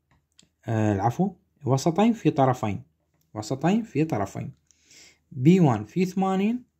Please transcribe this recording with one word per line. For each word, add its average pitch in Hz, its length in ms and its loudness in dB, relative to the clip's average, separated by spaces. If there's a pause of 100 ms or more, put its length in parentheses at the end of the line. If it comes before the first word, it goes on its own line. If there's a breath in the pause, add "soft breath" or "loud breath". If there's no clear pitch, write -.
(680)
آه، 110 280 0
العفو، 117 380 -2 (340)
وسطين 165 460 2
في 160 180 0
طرفين، 127 520 0 (520)
وسطين 156 480 -2
في 156 220 -4
طرفين. 120 480 -6 (800 soft breath)
بي 165 280 4
وان 123 240 2
في 185 200 -4
ثمانين 190 600 -2 (160)